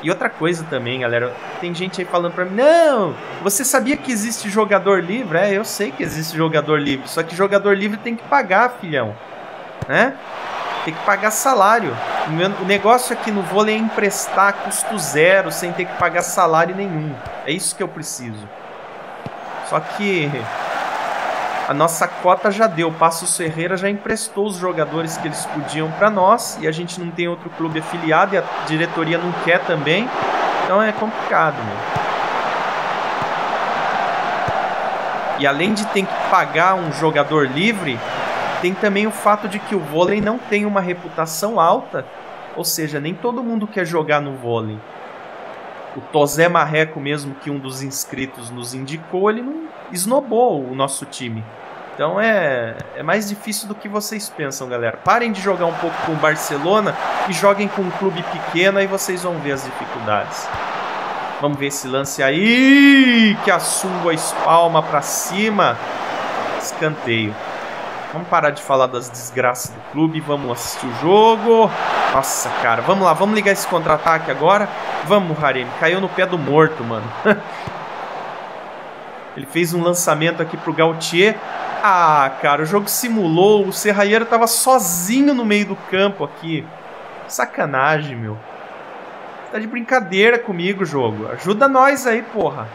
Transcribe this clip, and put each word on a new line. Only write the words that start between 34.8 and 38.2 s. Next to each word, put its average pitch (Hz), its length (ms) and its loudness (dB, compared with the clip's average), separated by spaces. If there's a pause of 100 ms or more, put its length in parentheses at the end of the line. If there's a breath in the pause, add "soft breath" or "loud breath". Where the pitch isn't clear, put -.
E 139 60 0
além 156 280 2
de 208 140 -2
ter 196 180 -2
que - 260 -4
pagar 190 440 2
um 165 180 -4
jogador 151 520 2
livre, 156 540 -2 (600)